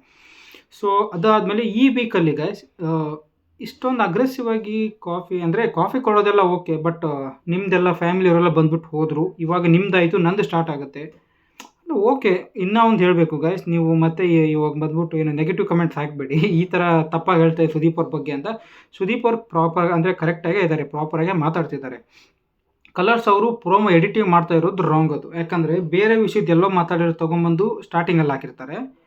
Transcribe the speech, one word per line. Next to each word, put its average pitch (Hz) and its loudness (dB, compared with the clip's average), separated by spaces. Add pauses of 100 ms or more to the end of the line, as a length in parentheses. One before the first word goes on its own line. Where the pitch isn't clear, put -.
(800)
So 202 0
ಅದಾದ್ಮೇಲೆ 214 2
ಈ 226 2
ವೀಕಲ್ಲಿ 214 0
ಗೈಸ್, 180 -8
ಆ, 156 -4 (440)
ಇಷ್ಟೊಂದು 254 -4
ಅಗ್ರೆಸಿವ್ 233 -2
ಆಗಿ 214 -4
ಕಾಫಿ, 180 -6
ಅಂದ್ರೆ 165 0
ಕಾಫಿ 196 -2
ಕೊಡೋದೆಲ್ಲ 208 2
ಓಕೆ, 175 0
but, 165 -4
ಆ, 135 -8
ನಿಮ್ದೆಲ್ಲ 180 0
ಫ್ಯಾಮಿಲಿ 180 0
ಅವರೆಲ್ಲ 170 4
ಬಂದ್ಬಿಟ್ಟು 160 0
ಹೋದ್ರು, 156 -4
ಇವಾಗ 170 -2
ನಿಮ್ದಾಯ್ತು, 175 4
ನಂದು 180 2
ಸ್ಟಾರ್ಟ್ 165 -2
ಆಗುತ್ತೆ. 143 -12 (680)
ಓಕೆ, 220 0
ಇನ್ನ 202 0 (100)
ಒಂದು 185 4
ಹೇಳ್ಬೇಕು 165 2
ಗೈಸ್, 170 -2
ನೀವು 165 2
ಮತ್ತೆ 165 2
ಇ-, 160 4
ಇವಾಗ 151 0
ಬಂದ್ಬಿಟ್ಟು 160 -4
ಏನು 156 0
ನೆಗೆಟಿವ್ 160 -2
ಕಾಮೆಂಟ್ಸ್ 170 0
ಹಾಕ್ಬೇಡಿ. 143 -6
ಈ 170 2
ಥರ 170 2
ತಪ್ಪಾಗಿ 165 0
ಹೇಳ್ತಾ 165 2
ಇದ್ದಾರೆ 156 2
ಸುದೀಪ್ 160 0
ಅವ್ರ 165 -4
ಬಗ್ಗೆ 143 -6
ಅಂತ. 143 -8 (500)
ಸುದೀಪ್ 226 -4
ಅವ್ರು 233 0
ಪ್ರಾಪರ್, 170 -2
ಅಂದ್ರೆ 175 2
ಕರೆಕ್ಟಾಗೇ 170 -2
ಇದ್ದಾರೆ, 156 0
ಪ್ರಾಪರಾಗೇ 160 -4
ಮಾತಾಡ್ತಿದ್ದಾರೆ. 147 -6 (640)
ಕಲರ್ಸ್ 220 0
ಅವರು 196 2
ಪ್ರೋಮೋ 196 2
ಎಡಿಟಿಂಗ್ 202 2
ಮಾಡ್ತಾ 175 2
ಇರೋದು 180 0
ರಾಂಗ್ 156 2
ಅದು. - -8
ಯಾಕಂದ್ರೆ 165 -2
ಬೇರೆ 190 2
ವಿಷಯದ 196 0
ಎಲ್ಲೋ 175 4
ಮಾತಾಡಿರೋ 170 0
ತೊಗೊಂಬಂದು 170 -2
ಸ್ಟಾರ್ಟಿಂಗಲ್ಲಿ 165 0
ಹಾಕಿರ್ತಾರೆ, 135 -12 (120)